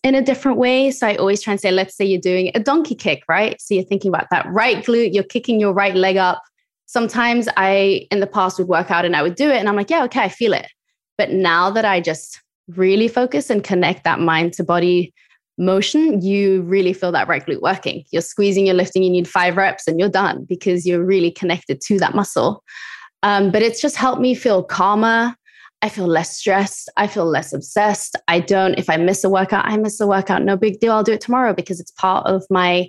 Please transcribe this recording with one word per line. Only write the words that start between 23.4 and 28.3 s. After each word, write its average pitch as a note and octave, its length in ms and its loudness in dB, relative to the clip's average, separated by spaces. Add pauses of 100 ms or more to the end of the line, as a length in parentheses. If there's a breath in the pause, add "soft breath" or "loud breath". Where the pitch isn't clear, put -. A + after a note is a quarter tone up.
but G#3+ 120 2
it's A3+ 180 -2
just C#4+ 160 -2
helped C4 240 0
me B3+ 140 2
feel G3 280 0
calmer. A3+ 720 0 (480 loud breath)
I G#3+ 60 -2
feel G3 180 -4
less E3 300 0
stressed. G3 600 -2
I G#3 100 0
feel G3 200 -2
less D3+ 260 -2
obsessed. G#3 640 -2 (120)
I E3+ 120 2